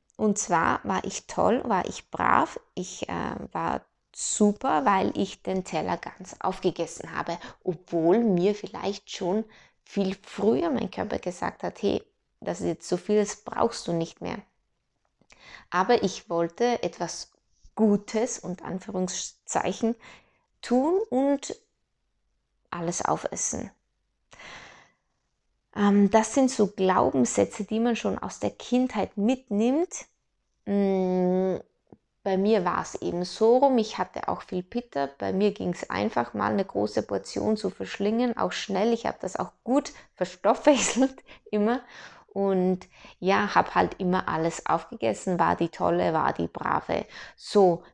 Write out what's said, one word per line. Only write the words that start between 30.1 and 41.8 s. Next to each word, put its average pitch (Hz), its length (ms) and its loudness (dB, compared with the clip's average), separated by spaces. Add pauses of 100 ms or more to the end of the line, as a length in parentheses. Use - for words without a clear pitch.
Mm, 185 920 2 (640)
bei 190 140 0
mir 196 280 2
war's 170 300 -2
eben 175 280 -4
so 226 340 4
rum, 262 200 6
ich 220 200 -2
hatte - 320 -6
auch 175 120 -4
viel 180 220 -6
Pitta, 139 460 -4 (100)
bei 196 120 -2
mir 196 200 2
ging's 185 380 -6
einfach 220 440 -2
mal 202 180 0
eine 202 140 0
große 208 380 -2
Portion 202 520 -2
zu 208 140 -4
verschlingen, 214 680 -2
auch 185 140 -2
schnell, 202 420 0
ich 233 120 -4
hab - 140 -4
das - 160 -8
auch - 160 -6 (120)
gut 269 300 0 (100)
<laughs> - 120 -20
verstoffwechselt 254 1000 2 (360)
immer 220 300 2 (540)